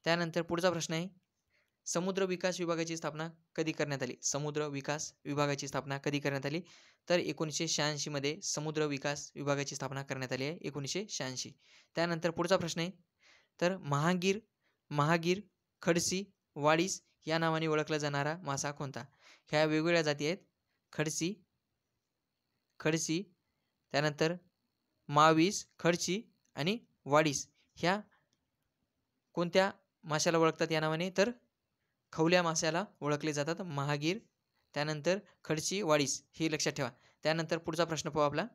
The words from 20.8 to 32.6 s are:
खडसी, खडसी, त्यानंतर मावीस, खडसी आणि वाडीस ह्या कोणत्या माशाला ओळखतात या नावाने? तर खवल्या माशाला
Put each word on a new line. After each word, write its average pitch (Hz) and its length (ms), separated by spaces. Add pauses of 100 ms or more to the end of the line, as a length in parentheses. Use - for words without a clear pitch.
खडसी, 160 420 (1500)
खडसी, 160 440 (680)
त्यानंतर 151 420 (720)
मावीस, 160 600 (120)
खडसी 175 420 (340)
आणि 180 220 (280)
वाडीस 147 440 (260)
ह्या 190 260 (1300)
कोणत्या 180 380 (320)
माशाला 160 340
ओळखतात 160 340
या 156 80
नावाने? 160 300
तर 196 220 (800)
खवल्या 175 320
माशाला 165 420 (160)